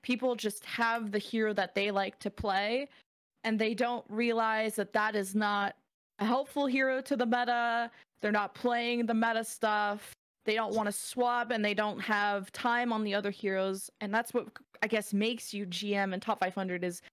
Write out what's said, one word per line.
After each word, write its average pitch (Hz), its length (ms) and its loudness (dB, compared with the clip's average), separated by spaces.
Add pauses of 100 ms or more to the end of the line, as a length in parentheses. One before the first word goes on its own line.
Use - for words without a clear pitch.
people 247 340 0
just 208 280 -4
have 226 460 0
the 208 80 -2
hero 214 340 0
that 196 220 0
they 202 160 2
like 196 300 0
to 202 100 -4
play, 214 580 0 (560)
and 220 140 0
they 220 160 2
don't 240 340 -2
realize 220 680 0
that - 180 -4
that 214 220 2
is 196 180 -2
not 208 400 2 (460)
a 202 40 2
helpful 277 420 0
hero 262 360 2
to 262 140 0
the 247 100 2
meta. 233 640 0 (320)
They're 208 100 0
not 208 220 0
playing 240 500 0
the 226 80 0
meta 226 320 2
stuff. 208 680 0 (340)
They 214 80 2
don't 220 180 0
wanna 208 200 2
swap, 240 580 0
and 220 120 2
they 208 120 2
don't 214 260 0
have 202 520 0
time 240 380 2
on 214 140 0
the 202 100 -2
other 202 160 0
heroes. 190 600 -2 (100)
And 202 140 -4
that's 233 180 0
what, 240 140 0 (360)
I 214 40 0
guess, 208 260 0
makes 226 400 0
you 202 140 -6
G 202 280 -2
M 196 200 2
and 196 80 -4
top 220 180 -2
five 185 140 0
hundred 180 300 -2
is, 180 180 -4 (100)